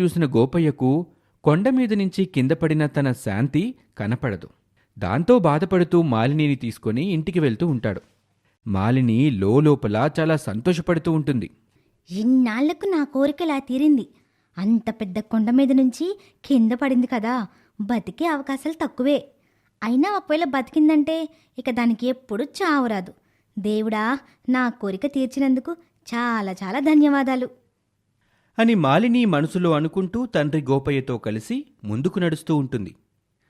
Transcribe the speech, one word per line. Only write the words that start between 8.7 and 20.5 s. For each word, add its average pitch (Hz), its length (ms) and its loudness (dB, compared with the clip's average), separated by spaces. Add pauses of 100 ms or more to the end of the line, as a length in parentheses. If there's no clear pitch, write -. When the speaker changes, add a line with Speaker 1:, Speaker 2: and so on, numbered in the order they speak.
Speaker 1:
లోలోపల 120 800 2 (100)
చాలా 160 160 2
సంతోషపడుతూ 165 760 -2
ఉంటుంది. 139 400 -2 (600)
Speaker 2:
"ఇన్నాళ్లకు 254 800 0
నా 320 140 0
కోరిక 285 380 -2
ఇలా 302 180 -2
తీరింది. 269 480 0 (500)
అంత 220 320 0
పెద్ద 214 300 -8
కొండ 220 300 -2
మీద 262 220 4
నుంచి 269 480 0 (260)
కింద 233 260 2
పడింది 247 360 0
కదా, 233 400 -4 (340)
బతికే 214 440 -4
అవకాశాలు 277 480 -4
తక్కువే. 285 540 -2 (560)
అయినా 262 280 2
ఒకవేళ 339 320 -2
బతికిందంటే 302 840 0 (300)